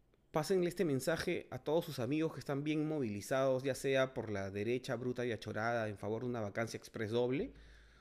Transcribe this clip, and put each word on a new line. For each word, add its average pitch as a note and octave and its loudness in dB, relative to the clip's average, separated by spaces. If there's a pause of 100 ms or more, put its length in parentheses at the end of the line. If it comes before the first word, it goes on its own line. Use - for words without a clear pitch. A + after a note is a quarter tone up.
(320)
pásenle F3 2
este F3 0
mensaje D#3 0
a B2 -6
todos E3 2
sus C#3 -8
amigos D3+ 0
que - -10
están C#3+ -2
bien D3+ 0
movilizados, C3 2
ya C3 0
sea C3 2
por A2 -4
la G2 -2
derecha A#2 0
bruta B2 -2
y A#2+ 0
achorada A2 -2
en G#2 -4
favor A2 -2
de B2 -2
una A#2+ -2
vacancia A2 -2
express G#2+ -6
doble, B2+ 2 (480)